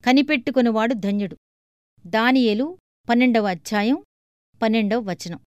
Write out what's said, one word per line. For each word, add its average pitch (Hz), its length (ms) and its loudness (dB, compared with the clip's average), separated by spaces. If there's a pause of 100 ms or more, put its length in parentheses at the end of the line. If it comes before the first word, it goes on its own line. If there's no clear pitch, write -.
కనిపెట్టుకునివాడు 247 880 2
ధన్యుడు. 202 440 -4 (680)
దానియేలు 240 720 0 (320)
పన్నెండవ 233 380 2
అధ్యాయం, 214 560 -2 (600)
పన్నెండవ 220 360 0
వచనం. 175 400 -10 (100)